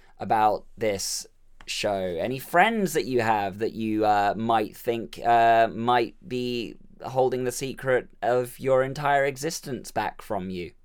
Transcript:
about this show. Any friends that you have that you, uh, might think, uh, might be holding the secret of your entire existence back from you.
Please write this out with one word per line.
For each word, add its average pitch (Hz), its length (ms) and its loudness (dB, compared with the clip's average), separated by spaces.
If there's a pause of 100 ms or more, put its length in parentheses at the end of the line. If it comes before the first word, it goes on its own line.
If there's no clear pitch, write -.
(180)
about 107 460 2 (140)
this 104 480 -4 (400)
show. 95 520 -2
Any 117 200 -2
friends 190 560 2
that 147 100 0
you 127 160 0
have 104 380 0
that 107 160 -2
you, 107 320 0
uh, 101 300 4
might 110 400 0
think, 117 480 -6
uh, 117 460 6
might 117 440 0 (120)
be 123 500 -6 (280)
holding 127 400 0
the 123 80 -2
secret 131 560 -2 (140)
of 123 360 0
your 131 240 2
entire 143 420 0
existence 139 680 -6
back - 320 -4
from 95 280 -6
you. 87 220 -8 (120)